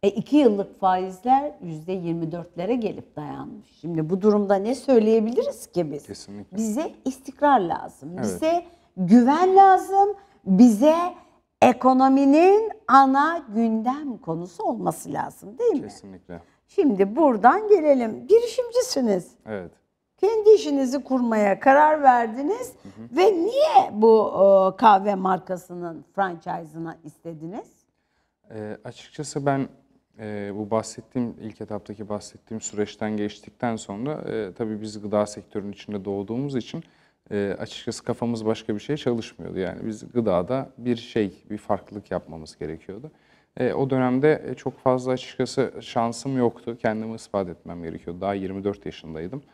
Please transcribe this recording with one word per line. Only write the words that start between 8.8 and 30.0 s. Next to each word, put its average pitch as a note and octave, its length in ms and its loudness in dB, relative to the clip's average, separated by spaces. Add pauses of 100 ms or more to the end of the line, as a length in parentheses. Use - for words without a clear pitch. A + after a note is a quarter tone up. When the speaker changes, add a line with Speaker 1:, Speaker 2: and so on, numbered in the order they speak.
Speaker 1:
güven B3 600 6
lazım. G4 580 6 (300)
Bize A3+ 500 6 (680)
ekonominin C4+ 1080 4 (180)
ana C4+ 560 4 (100)
gündem A#3 640 -2
konusu E3+ 460 -8
olması F#3+ 500 -4
lazım, E3 460 -10
değil A#4 140 0
mi? C#4 100 -2
Speaker 2:
Kesinlikle. F#2+ 580 -18 (280)
Speaker 1:
Şimdi G#3 480 2
buradan D4 520 4
gelelim. C4 580 4
Girişimcisiniz. A4 1040 0 (160)
Speaker 2:
Evet. G2 240 -10 (460)
Speaker 1:
Kendi G#4+ 340 4
işinizi C#4 540 2
kurmaya A3 560 0
karar D4+ 420 4
verdiniz. C4+ 800 2
Speaker 2:
Hı G3+ 60 -20
hı. A#3 280 -12
Speaker 1:
Ve F#4+ 160 4
niye A#4 600 0
bu, A3 420 4
e, F#3+ 420 4
kahve G3+ 380 2
markasının F3 880 -6 (100)
franchise'ını E3 880 -8
istediniz? E3 680 -16 (840)
Speaker 2:
E, G#2+ 300 -12
açıkçası C#3 640 -10
ben, C#3 220 0 (500)